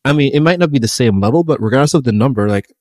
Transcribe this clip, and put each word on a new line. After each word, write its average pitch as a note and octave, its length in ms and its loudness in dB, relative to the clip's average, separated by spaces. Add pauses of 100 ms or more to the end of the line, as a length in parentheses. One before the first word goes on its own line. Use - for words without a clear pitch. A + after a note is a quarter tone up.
I C#3+ 100 0
mean, C#3+ 200 0
it D3 80 2
might F3 180 0
not E3 120 0
be C#3+ 80 0
the A2+ 80 -2
same G#2+ 320 0
level, B2+ 240 2
but D#3 180 -2
regardless C3 320 0
of D3 100 0
the A#2+ 80 -2
number, G#2 380 0
like, G2+ 320 -4